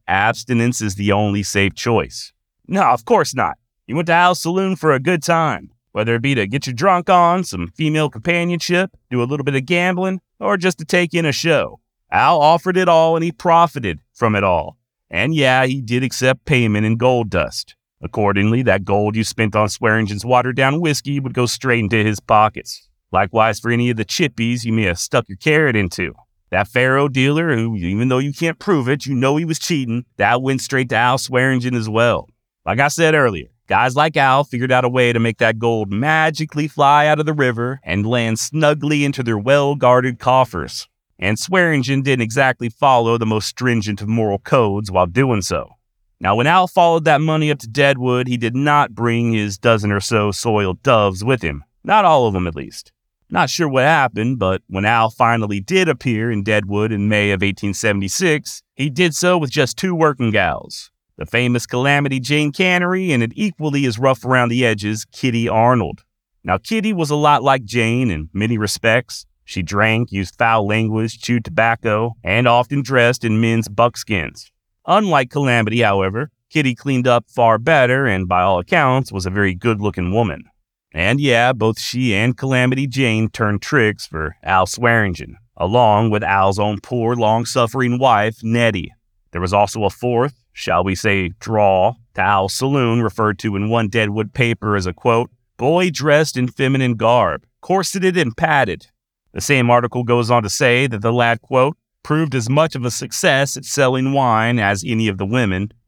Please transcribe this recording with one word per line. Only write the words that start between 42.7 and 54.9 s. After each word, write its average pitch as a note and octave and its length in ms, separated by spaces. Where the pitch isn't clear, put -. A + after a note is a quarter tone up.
the A2+ 80
most G#2+ 220
stringent A2 540
of G#2 80
moral A2 300
codes G#2 520
while F2+ 140
doing A2+ 360
so. E2 280
Now, G2 160
when A#2+ 120
Al F3+ 200
followed E3+ 380
that D3 160
money D#3 300
up C#3+ 80
to A#2 80
Deadwood, B2+ 600
he B2 80
did A#2 200
not C#3+ 380
bring A#2 380
his G#2 260
dozen G#2+ 340
or G2+ 100
so G#2 300
soiled G2+ 520
doves G#2 400
with B2 180
him. D2 220
Not G#3 200
all D3 240
of G2+ 60
them, F2+ 140
at D#2+ 80
least. - 360
Not E3 200
sure D#3+ 200
what C3 140
happened, B2+ 560
but F#2+ 280
when F#2+ 180
Al A2+ 260